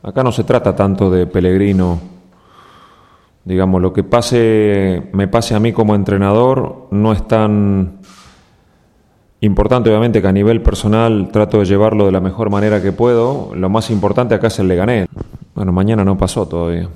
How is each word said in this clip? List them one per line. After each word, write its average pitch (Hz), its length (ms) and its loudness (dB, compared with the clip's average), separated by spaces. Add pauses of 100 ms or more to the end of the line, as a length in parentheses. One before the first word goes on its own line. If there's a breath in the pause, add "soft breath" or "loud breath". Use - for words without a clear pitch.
Acá 113 220 -4
no 123 80 2
se 113 140 -2
trata - 280 0
tanto 98 360 0
de 90 180 0
Pellegrino. 92 720 0 (1400 soft breath)
Digamos, 92 380 0
lo 92 100 0
que 98 140 -2
pase, 107 1040 0
me 95 160 0
pase 113 280 -2
a 104 40 2
mí 110 140 0
como 107 200 2
entrenador 104 1000 0
no 104 200 2
es - 160 -2
tan 104 680 0 (1400 loud breath)
importante, 107 480 2
obviamente, 110 320 2
que 95 80 -2
a - 20 2
nivel 104 300 2
personal 107 720 0
trato 107 260 2
de 101 60 2
llevarlo 104 400 2
de 95 80 2
la 95 80 0
mejor 95 280 -4
manera 101 320 0
que 98 120 -2
puedo. 120 600 0
Lo 92 120 -2
más 110 220 -2
importante 107 460 0
acá 110 120 -2
es 107 120 -4
el 95 100 0
Leganés. 95 400 0 (440)
Bueno, 98 200 -4
mañana 101 320 0
no 95 120 0
pasó 123 300 -2
todavía. 85 480 -6